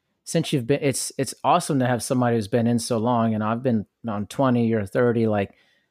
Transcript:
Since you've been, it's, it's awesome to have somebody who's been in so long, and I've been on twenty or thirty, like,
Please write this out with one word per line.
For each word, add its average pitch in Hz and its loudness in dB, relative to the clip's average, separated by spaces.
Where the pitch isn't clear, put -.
Since - -2
you've 123 -2
been, 143 0
it's, - -2
it's 135 -4
awesome 156 2
to 127 2
have 120 0
somebody 123 0
who's 110 -2
been 117 0
in 120 2
so 117 -2
long, 113 0
and 107 -2
I've 117 -4
been 117 0
on 104 -6
twenty 120 2
or 107 0
thirty, 120 2
like, 104 0